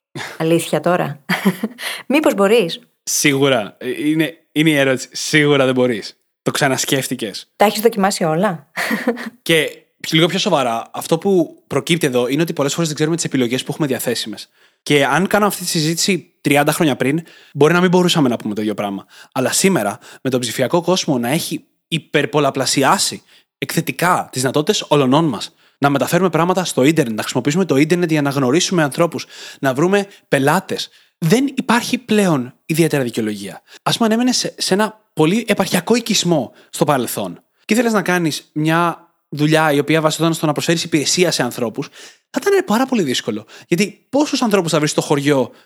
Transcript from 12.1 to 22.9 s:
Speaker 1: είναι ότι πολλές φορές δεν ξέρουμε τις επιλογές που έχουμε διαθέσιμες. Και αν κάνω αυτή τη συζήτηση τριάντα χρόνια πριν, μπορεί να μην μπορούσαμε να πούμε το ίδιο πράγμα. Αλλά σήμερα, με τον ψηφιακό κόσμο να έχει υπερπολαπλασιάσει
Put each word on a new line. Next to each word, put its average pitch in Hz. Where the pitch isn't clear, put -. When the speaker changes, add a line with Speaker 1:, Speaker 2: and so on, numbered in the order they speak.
Speaker 1:
είναι 143
ότι 165
πολλές 143
φορές 170
δεν 151
ξέρουμε 156
τις -
επιλογές 127
που -
έχουμε 151
διαθέσιμες. 113
Και 143
αν 147
κάνω 208
αυτή -
τη 180
συζήτηση 165
τριάντα 147
χρόνια 147
πριν, 143
μπορεί 147
να 175
μην 180
μπορούσαμε 170
να 117
πούμε 107
το 104
ίδιο 107
πράγμα. 98
Αλλά 123
σήμερα, 117
με 131
τον 127
ψηφιακό 123
κόσμο 170
να 117
έχει 156
υπερπολαπλασιάσει 143